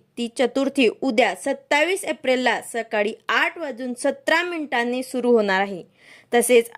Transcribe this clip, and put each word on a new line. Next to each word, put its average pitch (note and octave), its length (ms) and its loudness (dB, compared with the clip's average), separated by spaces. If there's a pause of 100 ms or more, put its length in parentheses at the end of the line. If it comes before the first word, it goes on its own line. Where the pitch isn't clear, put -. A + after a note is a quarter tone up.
(180)
ती A#3+ 100 -4 (100)
चतुर्थी C4+ 500 2 (120)
उद्या A#3 340 2
सत्तावीस D4 720 -2
एप्रिलला B3+ 560 -2 (120)
सकाळी A3 400 -2 (160)
आठ D#4 300 0
वाजून B3+ 360 -8
सतरा C#4+ 480 0
मिनिटांनी C4 600 -4
सुरू B3 300 0
होणार G3+ 280 4
आहे. G3 220 -4 (500)
तसेच A#3+ 460 4